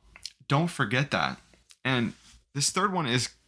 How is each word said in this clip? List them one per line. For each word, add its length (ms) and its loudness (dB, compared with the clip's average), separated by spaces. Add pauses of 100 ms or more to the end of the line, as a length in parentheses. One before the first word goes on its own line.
(480)
don't 180 2
forget 460 0
that. 260 0 (460)
And 300 0 (400)
this 160 0
third 220 0
one 140 -2
is 220 0 (200)